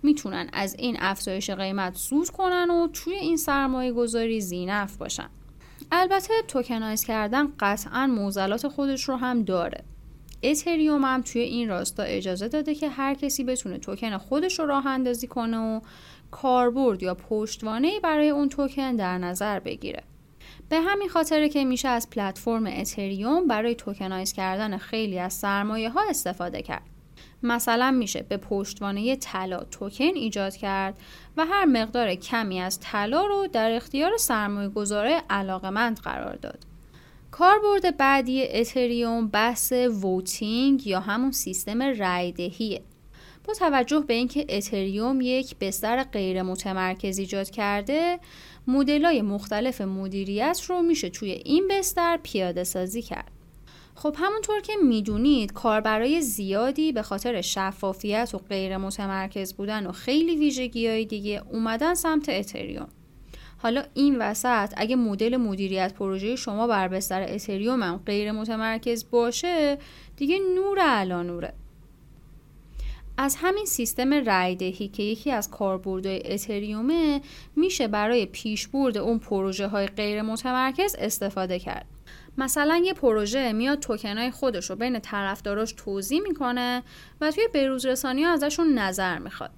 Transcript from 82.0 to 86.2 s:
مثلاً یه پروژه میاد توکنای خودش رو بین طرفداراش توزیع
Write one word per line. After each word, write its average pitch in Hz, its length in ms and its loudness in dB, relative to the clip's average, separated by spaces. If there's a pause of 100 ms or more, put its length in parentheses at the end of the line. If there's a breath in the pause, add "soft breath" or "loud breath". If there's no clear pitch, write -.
مثلاً 294 460 2
یه 381 80 2
پروژه 233 600 2
میاد 269 280 2
توکنای 220 500 -2
خودش 233 400 -2
رو 185 60 -6
بین 240 220 0
طرفداراش 202 800 -4
توزیع 202 440 -2